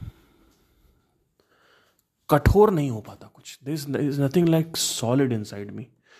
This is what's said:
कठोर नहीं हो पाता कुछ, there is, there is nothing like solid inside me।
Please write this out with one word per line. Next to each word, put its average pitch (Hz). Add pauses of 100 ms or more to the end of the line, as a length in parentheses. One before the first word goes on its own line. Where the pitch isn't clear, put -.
(2250)
कठोर 196
नहीं 147
हो 107
पाता -
कुछ, -
there 143
is, 143
there 131
is 143
nothing 165
like 165
solid 123
inside 101
me। 107 (340)